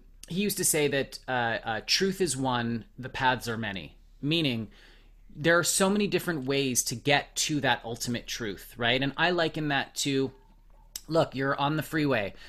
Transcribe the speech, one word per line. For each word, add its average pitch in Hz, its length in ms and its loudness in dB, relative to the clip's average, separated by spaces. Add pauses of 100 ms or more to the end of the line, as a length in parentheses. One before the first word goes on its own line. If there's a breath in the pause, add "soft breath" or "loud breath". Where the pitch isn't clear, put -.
(280)
he 175 140 -2
used 208 160 0
to 180 80 0
say 151 220 4
that, 135 400 -2
uh, 117 360 0
uh, 110 220 -4
"Truth 190 360 2
is 127 140 0
one, 120 500 -2 (120)
the 127 120 -12
paths 127 380 0
are 113 100 -2
many," 98 400 -8 (220)
meaning 139 500 -2 (680 soft breath)
there 165 220 4
are 170 60 2
so 190 240 4
many 208 180 2
different 165 380 -2
ways 135 360 2
to - 140 -4
get 143 400 2
to 151 240 0
that 123 240 2
ultimate 117 420 -6
truth, - 520 -8
right? 127 240 2
And 139 160 0
I 170 140 4
liken 160 360 0
that 139 280 -2
to, 135 360 0 (800)
look, 156 260 2
you're 135 240 0
on 143 160 0
the 151 80 -2
freeway 131 500 0 (160 loud breath)